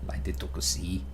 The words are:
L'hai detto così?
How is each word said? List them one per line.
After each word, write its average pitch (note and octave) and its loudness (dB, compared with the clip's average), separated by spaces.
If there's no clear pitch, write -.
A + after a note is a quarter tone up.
L'hai C2+ -2
detto - 0
così? F2 2